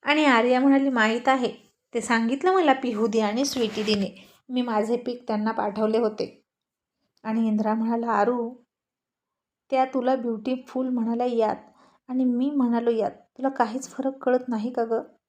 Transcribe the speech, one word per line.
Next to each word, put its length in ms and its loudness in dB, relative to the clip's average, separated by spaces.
आणि 200 2
आर्या 340 4
म्हणाली, 320 6
"माहीत 360 2
आहे, 240 2
ते 80 -4
सांगितलं 520 0
मला 200 4
पिहुदी 460 0
आणि 260 0
स्वीटीदीने. 640 -2
मी 120 -2
माझे 360 0
पिक 300 -8
त्यांना 240 -2
पाठवले 460 -2
होते." 300 -2
आणि 240 -2
इंद्रा 260 0
म्हणाला, 380 -2
"आरू, 380 0
त्या 140 2
तुला 300 0
ब्युटिफुल 760 -4
म्हणाल्या 380 -2
यात 280 0
आणि 140 0
मी 280 0
म्हणालो 400 2
यात, 200 0
तुला 380 -6
काहीच 400 -2
फरक 340 -6
कळत 240 2
नाही 260 -2
का 100 -2
गं? 200 -2